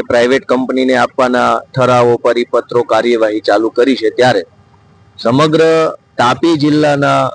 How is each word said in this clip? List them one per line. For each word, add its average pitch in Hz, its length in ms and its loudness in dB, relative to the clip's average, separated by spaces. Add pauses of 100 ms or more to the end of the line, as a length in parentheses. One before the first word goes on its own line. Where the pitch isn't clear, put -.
પ્રાઇવેટ 123 420 0
કંપનીને 131 460 -2
આપવાના 123 540 0 (240)
ઠરાવો, 123 440 2
પરિપત્રો, 120 680 -2
કાર્યવાહી 110 640 0
ચાલુ 110 220 0
કરી 123 300 0
છે. 110 100 -2
ત્યારે 123 320 0 (760)
સમગ્ર 151 440 0 (540)
તાપી 135 480 0
જિલ્લાના 143 580 0 (120)